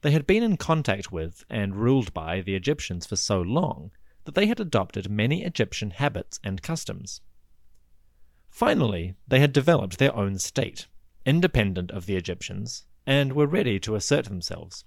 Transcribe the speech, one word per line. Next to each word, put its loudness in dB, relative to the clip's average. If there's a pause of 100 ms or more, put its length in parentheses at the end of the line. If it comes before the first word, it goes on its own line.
They 2
had 4
been 6
in 4
contact 0
with -6
and -2
ruled 2
by -4
the -2
Egyptians -4
for -6
so 0
long -2 (320)
that -12
they 4
had 0
adopted -2
many 0
Egyptian -2
habits -4
and -6
customs. -8 (1300)
Finally, 0 (140)
they 6
had 6
developed 2
their 4
own 0
state, -4 (360)
independent 2
of -8
the 0
Egyptians, -6 (220)
and 2
were 4
ready 0
to -2
assert 0
themselves. -10